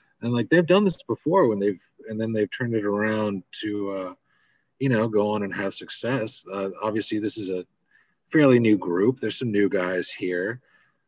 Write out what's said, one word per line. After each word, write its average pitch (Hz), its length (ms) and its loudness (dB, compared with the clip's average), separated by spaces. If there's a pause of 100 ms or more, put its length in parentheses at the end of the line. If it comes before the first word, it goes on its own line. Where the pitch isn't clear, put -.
(200)
And, 120 120 -2
like, 120 180 -2
they've 170 140 6
done 185 200 4
this 180 180 0
before 151 460 2
when 107 100 0
they've, 98 240 0 (260)
and 110 120 -6
then 113 120 -2
they've 107 180 0
turned 120 260 -4
it 104 80 0
around 104 580 -2 (200)
to, 104 280 -4
uh, 92 240 -8 (640)
you 135 100 0
know, 113 200 2
go 104 220 2
on 104 120 -2
and 95 100 -6
have 98 220 -4
success. - 720 -6
Uh, 98 240 -6 (100)
obviously, 107 380 -2
this 104 180 -4
is 98 140 -8
a 92 160 -6 (600)
fairly 131 320 6
new 107 180 4
group. 92 400 0
There's 110 180 -4
some 123 140 -4
new 101 180 2
guys 90 440 -2
here, 95 480 -4 (480)